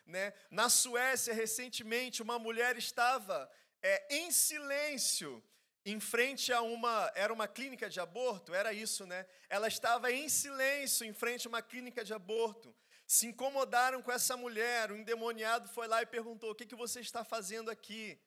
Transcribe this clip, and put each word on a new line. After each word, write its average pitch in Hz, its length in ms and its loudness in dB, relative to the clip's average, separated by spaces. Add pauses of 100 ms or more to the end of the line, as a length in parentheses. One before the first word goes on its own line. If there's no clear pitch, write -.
né? 190 260 -4 (160)
Na 214 200 4
Suécia, 240 680 4
recentemente, 233 880 -2
uma 233 160 -2
mulher 226 380 0
estava, 214 760 0 (320)
é, 196 320 4
em 339 160 -2
silêncio 277 1120 0 (420)
em 214 140 -4
frente 254 540 0
a 240 80 4
uma, 226 540 2
era 208 180 2
uma 220 160 -2
clínica 233 420 -6
de 180 80 -6
aborto, 180 560 -4
era 208 180 2
isso, 208 320 -4
né? 185 220 -8 (220)
Ela 202 180 2
estava 233 460 2
em 285 160 -2
silêncio 277 760 2
em 220 80 -8
frente 240 340 -2
a - 20 -10
uma 226 140 -2
clínica 240 420 -10
de 202 100 -6
aborto. 208 600 -2 (300)
Se - 220 6
incomodaram 254 760 2
com 247 120 -4
essa 247 240 2
mulher, 233 560 0
o 208 40 -8
endemoniado 226 760 -2
foi 233 180 -6
lá 226 140 4
e 233 40 -4
perguntou, 226 440 -8
"O 208 40 -6
que 233 120 -12
que 240 100 -14
você 240 240 -6
está 226 240 -6
fazendo 220 460 -6
aqui?" 214 560 -10